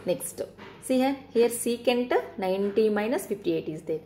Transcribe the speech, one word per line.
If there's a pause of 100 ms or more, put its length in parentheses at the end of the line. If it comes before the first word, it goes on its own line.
Next, (420)
see
here, (180)
here
secant (260)
ninety
minus
fifty-eight
is
there.